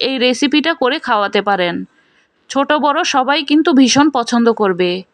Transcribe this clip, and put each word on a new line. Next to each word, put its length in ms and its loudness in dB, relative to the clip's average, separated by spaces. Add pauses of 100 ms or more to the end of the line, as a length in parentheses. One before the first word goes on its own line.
এই 160 -2
রেসিপিটা 560 0
করে 260 -2
খাওয়াতে 420 -2
পারেন। 340 -2 (760)
ছোট 260 -2
বড় 280 0
সবাই 400 0
কিন্তু 300 2
ভীষণ 360 4
পছন্দ 440 0
করবে। 380 -2 (220)